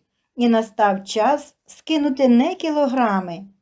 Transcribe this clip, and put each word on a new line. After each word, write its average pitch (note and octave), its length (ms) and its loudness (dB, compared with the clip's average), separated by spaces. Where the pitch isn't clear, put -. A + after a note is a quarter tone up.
І A#3+ 120 0
настав G#3+ 560 0
час C4 520 -2
скинути C#4+ 640 -2
не B3+ 260 4
кілограми, A#3+ 920 -2